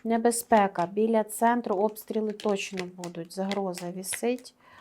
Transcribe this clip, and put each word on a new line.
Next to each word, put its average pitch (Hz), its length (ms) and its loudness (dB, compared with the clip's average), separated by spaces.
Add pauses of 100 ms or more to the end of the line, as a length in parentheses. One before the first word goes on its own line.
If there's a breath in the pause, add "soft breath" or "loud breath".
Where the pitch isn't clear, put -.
Небезпека. 226 880 2
Біля 220 300 4
центру 233 520 0
обстріли 214 560 -2
точно 202 480 -2 (180)
будуть. 175 360 -10
Загроза 190 580 -4
вісить. 226 640 -4 (280 loud breath)